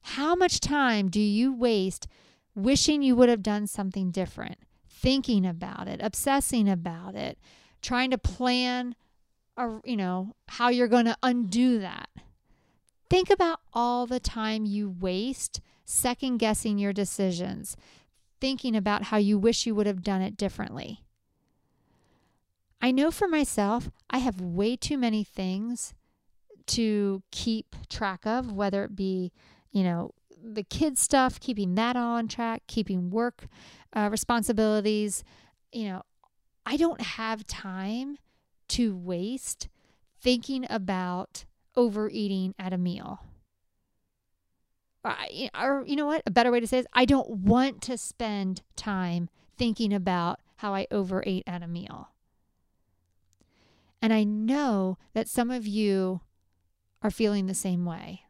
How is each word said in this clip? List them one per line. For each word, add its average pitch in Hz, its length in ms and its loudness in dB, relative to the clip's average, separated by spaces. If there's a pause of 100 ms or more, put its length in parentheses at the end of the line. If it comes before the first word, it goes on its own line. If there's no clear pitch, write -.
How 302 340 0
much 359 260 4
time 233 500 2
do 208 100 2
you 214 320 4
waste 226 560 0 (460)
wishing 277 480 4
you 262 140 6
would 240 120 10
have 226 140 4
done 208 240 0
something 190 440 -2
different, - 480 -6 (300)
thinking 254 560 2
about 180 440 -6
it, - 140 -8
obsessing 247 680 0
about 175 460 -4
it, - 240 -8 (440)
trying 254 280 0
to 254 80 0
plan, 247 760 0 (600)
a, 233 280 -4
you 240 120 -2
know, 185 380 -2 (140)
how 240 200 0
you're 247 200 4
gonna 233 340 4
undo 240 560 4
that? 185 300 -8 (1000)
Think 359 180 6
about 349 320 4 (140)
all 240 320 0
the 247 140 -2
time 220 440 -2
you 208 240 -2
waste 190 720 -4 (240)
second-guessing 226 920 0
your 202 160 0
decisions, 190 840 -4 (640)
thinking 269 340 -2
about 208 300 0
how 214 140 0
you 208 200 4
wish 226 280 2
you 226 80 -2
would 208 120 0
have 190 160 -2
done 190 200 0
it 202 140 -4
differently. - 680 -6 (1800)
I 247 100 4
know 285 220 4
for 403 160 0
myself, 247 640 0 (200)
I - 80 0
have 233 220 -2
way 190 360 0
too 285 220 -4
many 220 240 0
things 202 720 -6 (720)
to 208 640 0
keep - 460 -4 (120)
track 196 380 -6
of, 240 260 -2
whether 196 300 0
it 202 140 -8
be, 190 360 -2 (380)
you 196 140 2
know, 175 280 0 (300)
the 214 220 -8
kids 302 360 0
stuff, 262 380 4
keeping 202 380 0
that 240 200 2
all 233 200 0
on 233 100 -2
track, 226 400 -4
keeping 180 440 -2
work, 233 360 -2 (460)
uh, 208 180 0
responsibilities. 214 1120 0 (480)
You 226 140 -8
know, 190 180 -6 (640)
I 247 100 -2
don't 330 240 2
have 220 460 -6
time 214 720 -6 (500)
to 220 280 0
waste 180 720 -6 (520)
thinking 254 480 2
about 185 760 -4 (320)
overeating 208 840 0
at 185 140 -6
a 185 60 -2
meal. 180 420 -4 (1800)
I, - 540 -6
or 269 280 0
you 277 100 -2
know 294 100 0
what? 302 200 -2
A 220 40 -2
better 240 200 4
way 240 100 4
to 233 60 -4
say 254 120 0
it - 20 2
is 240 120 -6
I 254 120 6
don't 269 260 4
want 233 520 2
to 254 140 -6
spend 202 680 -6 (140)
time 175 520 -2 (280)
thinking 226 360 0
about 180 480 0 (160)
how 202 180 -4
I 196 160 -2
overate 190 560 -2
at 175 160 -8
a 170 60 -10
meal. - 420 -10 (1900)
And 220 120 4
I 220 120 4
know 214 760 0 (140)
that 226 160 -2
some 240 220 0
of 240 160 -4
you 190 560 0 (800)
are 220 80 0
feeling 208 360 2
the 190 80 -4
same 180 300 -2
way. 175 460 -10